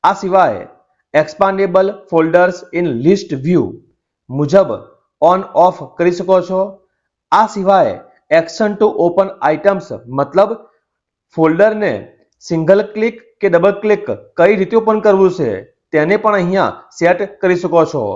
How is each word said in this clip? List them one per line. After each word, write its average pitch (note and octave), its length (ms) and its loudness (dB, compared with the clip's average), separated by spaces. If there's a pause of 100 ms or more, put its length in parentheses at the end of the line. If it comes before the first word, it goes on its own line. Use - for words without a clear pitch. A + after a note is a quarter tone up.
આ F#3+ 180 2
સિવાય F3 420 0 (500)
expandable F#3+ 760 0 (180)
folders E3+ 480 2 (220)
in F3 100 -2 (160)
list G3 240 2 (160)
view E3 180 2 (680)
મુજબ C#3+ 440 0 (480)
on F#3 240 2 (200)
off F3+ 120 0 (200)
કરી F3 200 0
શકો F#3 200 0 (120)
છો. F#3 120 -4 (680)
આ G#3 220 2
સિવાય F#3 400 0 (460)
action G#3 420 -4
to G#3 60 4 (180)
open F#3+ 260 0 (220)
items F3 340 -2 (300)
મતલબ F#3 340 0 (840)
ફોલ્ડરને F#3 560 2 (540)
સિંગલ E3+ 360 2 (100)
ક્લિક A3 220 -4 (240)
કે G3+ 140 0
ડબલ G3 300 2
ક્લિક G#3 220 0 (320)
કઈ F#3+ 220 4
રીતે F#3+ 220 -2
ઓપન G#3+ 240 0
કરવું F#3+ 320 4
છે C#3 120 -2 (420)
તેને D#3+ 320 0
પણ G#3 160 0
અહીંયા F3 360 -2 (240)
સેટ F3 260 2 (160)
કરી F3+ 220 0
શકો E3 180 2 (120)
છો. C3+ 100 -4 (120)